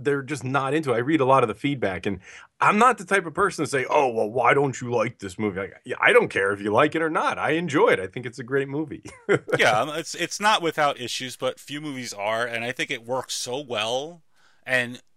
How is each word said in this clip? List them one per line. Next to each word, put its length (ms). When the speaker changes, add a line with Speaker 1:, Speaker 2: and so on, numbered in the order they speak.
Speaker 1:
they're 200
just 240
not 280
into 200
it. 20
I 40
read 200
a 60
lot 180
of 60
the 60
feedback, 500
and 160
I'm 160
not 200
the 60
type 220
of 80
person 320
to 40
say, 200
"Oh, 180
well, 240
why 220
don't 260
you 100
like 300
this 180
movie?" 220
Like, 140
yeah, 160
I 140
don't 160
care 240
if 80
you 100
like 240
it 60
or 80
not. 280
I 140
enjoy 380
it. 100
I 80
think 180
it's 140
a 40
great 260
movie. 340
<laughs> 320
Speaker 2:
Yeah, 220
um, 80
it's, 260
it's 240
not 220
without 400
issues, 340
but 240
few 220
movies 320
are, 320
and 180
I 80
think 180
it 160
works 280
so 260
well. 640
And 360